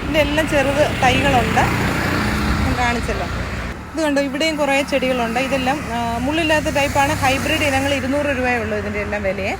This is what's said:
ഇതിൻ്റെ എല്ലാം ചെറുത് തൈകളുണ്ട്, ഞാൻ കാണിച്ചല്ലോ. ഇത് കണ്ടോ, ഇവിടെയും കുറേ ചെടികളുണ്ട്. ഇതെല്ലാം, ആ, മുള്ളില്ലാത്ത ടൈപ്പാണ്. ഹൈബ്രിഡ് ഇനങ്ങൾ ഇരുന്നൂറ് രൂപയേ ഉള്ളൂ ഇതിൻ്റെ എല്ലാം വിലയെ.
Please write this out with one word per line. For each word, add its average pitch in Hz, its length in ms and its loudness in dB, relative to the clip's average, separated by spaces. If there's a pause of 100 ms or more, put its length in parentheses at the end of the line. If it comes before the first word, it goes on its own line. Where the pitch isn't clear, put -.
ഇതിൻ്റെ 294 240 2
എല്ലാം 302 260 0
ചെറുത് 277 300 2 (200)
തൈകളുണ്ട്, 254 600 4 (1000)
ഞാൻ 254 100 0 (100)
കാണിച്ചല്ലോ. 226 440 -2 (640)
ഇത് 302 140 -6
കണ്ടോ, 285 240 2
ഇവിടെയും 302 320 0
കുറേ 277 140 2 (160)
ചെടികളുണ്ട്. 247 560 0
ഇതെല്ലാം, 262 300 0 (180)
ആ, 240 40 -2 (260)
മുള്ളില്ലാത്ത 311 520 2
ടൈപ്പാണ്. 285 360 2 (100)
ഹൈബ്രിഡ് 277 460 2
ഇനങ്ങൾ 269 300 0
ഇരുന്നൂറ് 277 400 0
രൂപയേ 247 240 0
ഉള്ളൂ 214 180 -4
ഇതിൻ്റെ 208 240 -4
എല്ലാം 208 220 -4
വിലയെ. 196 320 -4